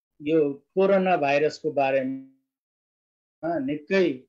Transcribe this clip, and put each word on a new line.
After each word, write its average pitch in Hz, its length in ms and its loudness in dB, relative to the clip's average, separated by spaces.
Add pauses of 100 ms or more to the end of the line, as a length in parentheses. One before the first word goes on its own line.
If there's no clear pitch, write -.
(220)
यो 147 320 0
कोरोना 185 640 0
भाइरसको 143 540 0
बारेमा - 1900 -6
निकै 151 680 -2